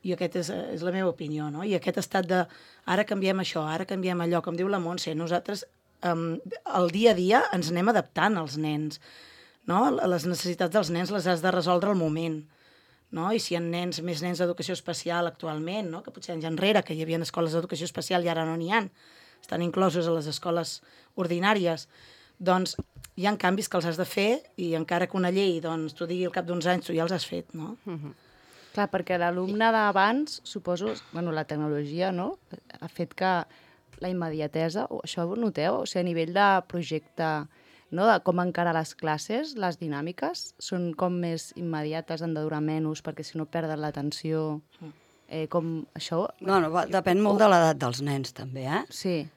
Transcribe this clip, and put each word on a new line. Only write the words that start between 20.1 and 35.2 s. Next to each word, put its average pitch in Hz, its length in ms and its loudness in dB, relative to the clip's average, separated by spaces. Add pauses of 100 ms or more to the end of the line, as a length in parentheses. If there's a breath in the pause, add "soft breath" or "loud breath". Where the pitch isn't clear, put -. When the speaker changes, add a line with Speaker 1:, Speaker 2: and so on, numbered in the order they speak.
Speaker 1:
les 156 160 0
escoles 165 540 -4 (340 soft breath)
ordinàries, 175 720 2 (520 soft breath)
doncs 185 360 2 (400)
hi 185 100 -2
ha 208 120 2
canvis 196 300 2
que 196 100 -2
els 165 80 0
has 165 120 -2
de 175 80 0
fer 214 380 0 (140)
i 170 180 -2
encara 175 320 0
que 196 100 -4
una 180 140 2
llei, 190 280 2
doncs, 160 360 -4
t'ho 175 100 -6
digui 180 200 -2
al 175 60 -2
cap 180 140 -2
d'uns 170 220 -2
anys, 180 180 2
tu 170 80 -6
ja 160 100 2
els 170 80 0
has 180 140 -2
fet, - 280 -8
no? 165 220 -10 (100)
Speaker 2:
Mhm. 156 280 -10 (600 soft breath)
Clar, 202 180 0
perquè 185 260 0
l'alumne 185 540 2
d'abans, 214 720 2
suposo, 185 500 -4 (180)
bueno, 170 200 -4
la 156 140 -2
tecnologia, 151 640 -2
no? 190 260 -4 (420)
Ha - 80 -12
fet - 280 -6
que 185 300 0 (540 soft breath)
la 185 100 -4
immediatesa, 165 840 -2
o - 100 -6
això - 260 -4